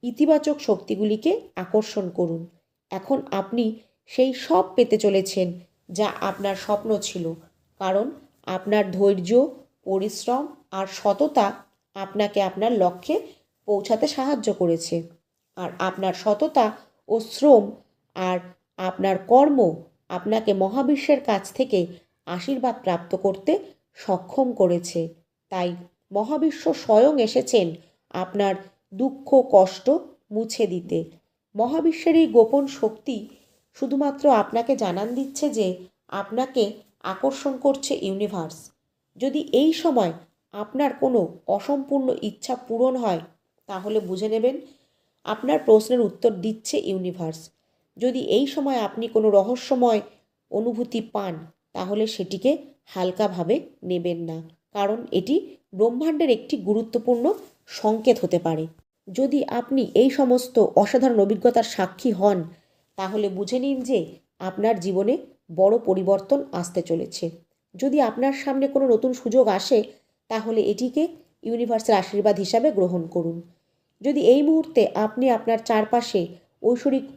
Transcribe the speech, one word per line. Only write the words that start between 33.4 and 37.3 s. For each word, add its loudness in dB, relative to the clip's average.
শুধুমাত্র 0
আপনাকে 2
জানান -4
দিচ্ছে -4
যে -2
আপনাকে -4
আকর্ষণ -4